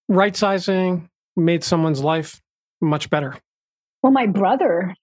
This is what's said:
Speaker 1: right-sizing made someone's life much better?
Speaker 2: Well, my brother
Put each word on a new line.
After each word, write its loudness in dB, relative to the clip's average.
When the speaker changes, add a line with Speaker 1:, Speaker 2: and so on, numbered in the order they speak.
Speaker 1:
right-sizing 0
made 0
someone's 0
life -4
much -2
better? -4
Speaker 2:
Well, 4
my 2
brother 0